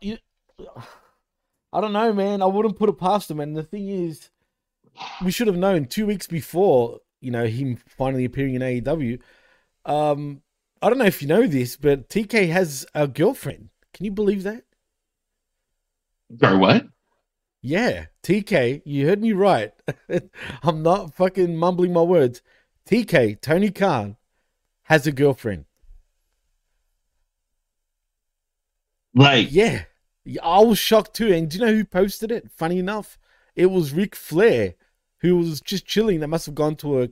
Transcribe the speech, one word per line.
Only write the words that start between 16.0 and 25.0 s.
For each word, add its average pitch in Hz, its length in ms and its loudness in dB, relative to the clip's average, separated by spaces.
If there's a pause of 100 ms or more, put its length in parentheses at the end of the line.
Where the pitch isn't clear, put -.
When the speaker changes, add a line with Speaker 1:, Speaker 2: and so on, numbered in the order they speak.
Speaker 2:
Sorry, 95 160 6
what? 101 300 6 (720)
Speaker 1:
Yeah, 127 460 -2 (160)
T 202 200 0
K, 139 420 0
you 143 240 -2
heard 202 120 2
me 226 120 0
right. 175 400 2 (460)
<laughs> - 440 -12
I'm 156 200 0
not 170 320 0
fucking 180 420 0
mumbling 175 360 0
my 170 100 4
words. 165 380 2 (460)
T 226 180 2
K, 117 300 2
Tony 185 360 0
Khan, 123 460 -2 (680)
has 156 220 2